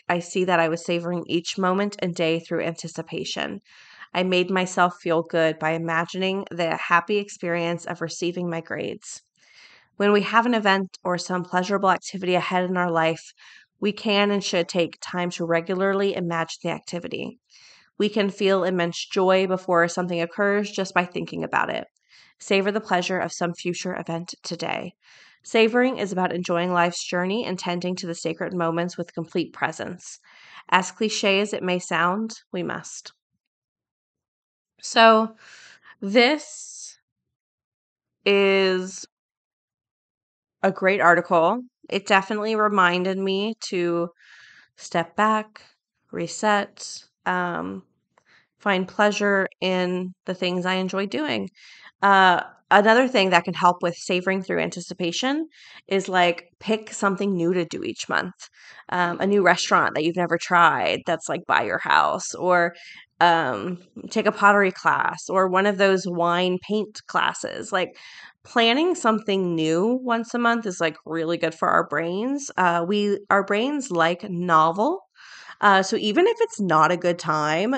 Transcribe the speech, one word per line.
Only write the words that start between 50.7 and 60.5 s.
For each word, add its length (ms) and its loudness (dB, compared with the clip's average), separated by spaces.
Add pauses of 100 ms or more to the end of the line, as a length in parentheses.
enjoy 320 -2
doing. 440 -4 (520)
Uh, 400 6 (280)
another 380 6
thing 220 2
that 140 4
can 100 -6
help 280 2
with 120 0
savoring 480 -2
through 180 -2
anticipation 880 -4 (380)
is, 220 -2
like, 400 2 (120)
pick 320 -4
something 420 0
new 180 2
to 120 0
do 200 -10
each 240 -8
month. 260 -2 (540)
Um, 320 -2
a 60 0
new 160 4
restaurant 520 4
that 100 0
you've 120 -2
never 220 0
tried 680 2